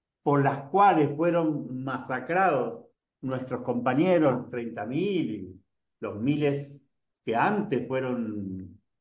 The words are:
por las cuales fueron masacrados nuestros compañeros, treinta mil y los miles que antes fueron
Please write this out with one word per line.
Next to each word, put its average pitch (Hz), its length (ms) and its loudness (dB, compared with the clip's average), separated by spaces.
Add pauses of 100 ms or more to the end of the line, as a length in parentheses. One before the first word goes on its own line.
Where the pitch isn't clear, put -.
(240)
por 143 200 4
las 151 260 0
cuales 165 460 6
fueron 151 680 0
masacrados 131 1000 -2 (360)
nuestros 127 400 -4
compañeros, 135 880 2
treinta 117 360 -8
mil 156 460 -2
y 92 300 -12 (380)
los 101 200 -8
miles 143 680 -2 (360)
que 110 120 -2
antes 180 520 0
fueron 107 920 -4 (240)